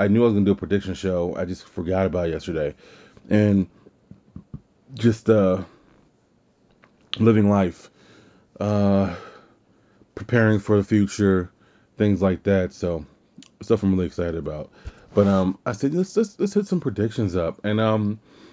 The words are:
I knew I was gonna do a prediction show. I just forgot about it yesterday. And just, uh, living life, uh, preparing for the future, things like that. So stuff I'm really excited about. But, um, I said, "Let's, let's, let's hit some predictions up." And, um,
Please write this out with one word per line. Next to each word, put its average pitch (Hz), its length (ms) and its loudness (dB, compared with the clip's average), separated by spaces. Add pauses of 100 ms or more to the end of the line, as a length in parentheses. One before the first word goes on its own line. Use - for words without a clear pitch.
I 101 80 2
knew 113 140 4
I - 20 4
was 117 80 4
gonna 101 140 2
do 101 40 4
a 95 60 4
prediction 92 380 -4
show. 87 420 -4
I 92 80 -6
just 90 200 -10
forgot 92 420 -4
about 87 200 -2
it 82 60 -4
yesterday. 78 420 -6 (540)
And 104 400 2 (1300)
just, 110 360 0
uh, 95 320 4 (1600)
living 107 280 4
life, 98 400 0 (720)
uh, 98 560 0 (1040)
preparing 110 420 2
for 104 180 0
the 98 60 2
future, 98 720 0 (440)
things 104 240 0
like 95 240 0
that. 95 280 0
So 82 340 -6 (560)
stuff 104 220 -2
I'm 98 80 2
really 92 140 0
excited 85 280 -6
about. 76 380 -10 (420)
But, 101 140 4
um, 95 360 2
I - 60 -4
said, 139 240 -4
"Let's, 185 220 -2
let's, 208 240 -2
let's 202 140 -2
hit 208 120 0
some 180 140 -2
predictions 110 560 -2
up." 80 280 -4
And, 107 160 0
um, 107 380 0 (340)